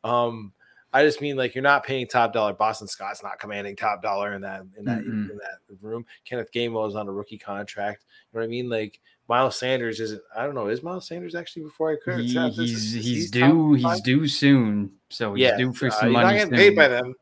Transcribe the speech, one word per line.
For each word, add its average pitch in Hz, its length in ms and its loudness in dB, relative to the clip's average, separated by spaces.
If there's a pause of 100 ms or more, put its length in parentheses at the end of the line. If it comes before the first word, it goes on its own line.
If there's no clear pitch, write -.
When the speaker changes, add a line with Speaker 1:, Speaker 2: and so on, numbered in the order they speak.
Speaker 1:
Um, 117 480 -2 (400)
I 139 120 6
just 147 180 2
mean, 143 160 -4
like, 127 160 -2
you're 131 80 -6
not 143 220 4
paying 131 240 -4
top 117 260 2
dollar. 107 200 0
Boston 107 340 -2
Scott's 98 340 -10
not 101 180 -12
commanding 101 360 -10
top 104 260 -2
dollar 101 320 -4
in 98 80 -10
that, 98 200 -12 (160)
in 104 80 -16
that, 120 140 -4
Speaker 2:
Mm-mm. 107 300 -6
Speaker 1:
in 104 80 -14
that 98 440 -18
room. 113 240 -10 (200)
Kenneth 117 260 -8
Gainwell 113 380 -4
is 101 60 -8
on 104 120 -6
a 98 40 -10
rookie 101 260 -10
contract. 101 680 -8 (280)
You 113 60 -6
know - 20 -4
what 113 60 -4
I - 20 -8
mean? 123 200 -6
Like, 110 300 -6 (280)
Miles 127 320 2
Sanders 120 400 -2
isn't, 107 240 -8 (120)
I 113 80 -6
don't 143 120 -6
know, 107 140 -4
is 123 120 -2
Miles 175 260 -10
Sanders 170 280 -12
actually 165 260 -12
before 156 300 -4
I 151 120 -2
could 123 180 -4
Speaker 2:
He, 123 140 -2
Speaker 1:
accept 120 220 0
this? 117 140 -2
Speaker 2:
he's, 110 240 -4
Speaker 1:
Is 113 100 -6
Speaker 2:
he's 104 260 -2
Speaker 1:
he 123 80 0
top 135 120 8
Speaker 2:
due, 156 240 4
he's 123 80 2
Speaker 1:
five? 175 200 0
Speaker 2:
due 143 240 2
soon. 110 640 4 (180)
So 104 260 -4
he's 127 80 4
Speaker 1:
Yeah, 113 140 6
Speaker 2:
due 127 160 0
for 131 160 -2
Speaker 1:
uh, - 20 0
Speaker 2:
some 107 180 2
Speaker 1:
he's 117 60 4
not 120 80 6
Speaker 2:
money 202 160 4
Speaker 1:
getting 175 140 0
paid 185 160 8
Speaker 2:
soon. 196 60 4
Speaker 1:
by 151 120 8
them. 123 340 0